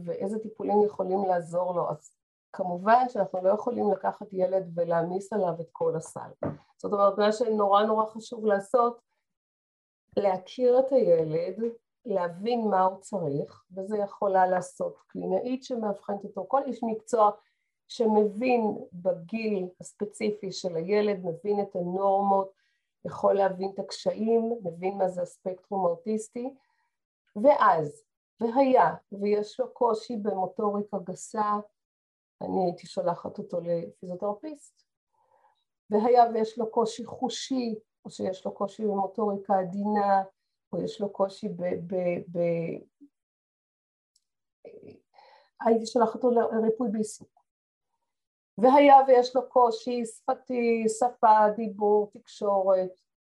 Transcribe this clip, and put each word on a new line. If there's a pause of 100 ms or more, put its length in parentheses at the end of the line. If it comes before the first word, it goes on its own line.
ואיזה
טיפולים
יכולים
לעזור
לו,
אז (400)
כמובן
שאנחנו
לא
יכולים
לקחת
ילד
ולהעמיס
עליו
את
כל
הסל. (460)
זאת
אומרת,
מה
שנורא
נורא
חשוב
לעשות, (1160)
להכיר
את
הילד, (460)
להבין
מה
הוא
צריך, (120)
וזה
יכולה
לעשות
קלינאית
שמאבחנת
אותו,
כל
איש
מקצוע (580)
שמבין (140)
בגיל (120)
הספציפי
של
הילד,
מבין
את
הנורמות, (520)
יכול
להבין
את
הקשיים,
מבין
מה
זה
הספקטרום
האוטיסטי, (880)
ואז, (360)
והיה, (180)
ויש
לו
קושי
במוטוריקה
גסה, (880)
אני
הייתי
שולחת
אותו
לפיזיותרפיסט, (1080)
והיה (100)
ויש
לו
קושי
חושי, (300)
או
שיש
לו
קושי
במוטוריקה
עדינה, (500)
או
יש
לו
קושי
ב-,
ב-,
ב-, (2750)
הייתי
שולחת
אותו
לריפוי
בעיסוק. (1300)
והיה (100)
ויש
לו
קושי
שפתי, (140)
שפה,
דיבור,
תקשורת, (240)